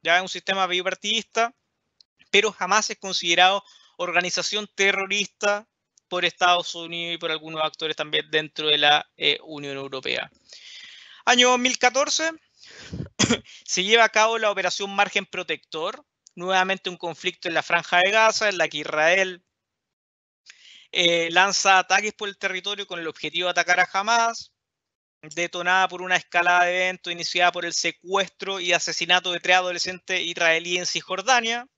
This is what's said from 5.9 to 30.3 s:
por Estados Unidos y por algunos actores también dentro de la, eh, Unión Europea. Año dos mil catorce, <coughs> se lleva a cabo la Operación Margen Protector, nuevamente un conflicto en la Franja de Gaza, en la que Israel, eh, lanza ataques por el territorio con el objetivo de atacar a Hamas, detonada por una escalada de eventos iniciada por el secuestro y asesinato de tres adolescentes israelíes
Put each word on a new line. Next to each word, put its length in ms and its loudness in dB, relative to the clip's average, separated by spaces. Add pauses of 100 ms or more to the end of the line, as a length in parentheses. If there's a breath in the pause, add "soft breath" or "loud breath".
por 160 -4
Estados 500 2
Unidos 420 -8
y 20 -14
por 140 -6
algunos 340 -6
actores 320 -6
también 340 -2
dentro 380 -2
de 80 4
la, 280 4 (120)
eh, 260 0
Unión 320 -12
Europea. 560 -6 (960 loud breath)
Año 220 4
dos 80 4
mil 220 -2
catorce, 500 0 (880 loud breath)
<coughs> 480 -2
se 180 -4
lleva 200 6
a 60 4
cabo 280 2
la 140 0
Operación 420 -4
Margen 320 0
Protector, 800 -8 (300)
nuevamente 560 -2
un 60 -14
conflicto 500 -8
en 80 -4
la 80 2
Franja 340 0
de 140 4
Gaza, 360 4
en 120 -2
la 80 2
que 100 -8
Israel, 680 2 (1500 loud breath)
eh, 400 2
lanza 480 4
ataques 340 0
por 160 -10
el 80 -16
territorio 480 -6
con 140 -10
el 80 -8
objetivo 400 -6
de 120 -2
atacar 200 2
a 120 4
Hamas, 600 0 (720)
detonada 640 0
por 160 -8
una 140 0
escalada 480 4
de 100 0
eventos 360 -2
iniciada 400 2
por 140 -6
el 80 -4
secuestro 840 -4
y 120 -2
asesinato 600 -4
de 80 -6
tres 160 2
adolescentes 680 -4
israelíes 600 -2